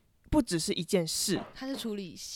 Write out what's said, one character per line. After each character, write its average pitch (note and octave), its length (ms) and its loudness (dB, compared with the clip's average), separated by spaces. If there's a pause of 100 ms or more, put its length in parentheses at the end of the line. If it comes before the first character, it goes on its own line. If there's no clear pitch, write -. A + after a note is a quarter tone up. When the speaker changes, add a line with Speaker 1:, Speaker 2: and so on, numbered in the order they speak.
(300)
Speaker 1:
不 D4+ 120 6
只 F3+ 160 0
是 D#3+ 160 0
一 F3 100 -2
件 E3+ 220 4
事。 E3+ 320 0 (160)
Speaker 2:
他 C4 140 -8
是 C4+ 80 -2
处 A3 200 -4
理 F#3 200 -8 (200)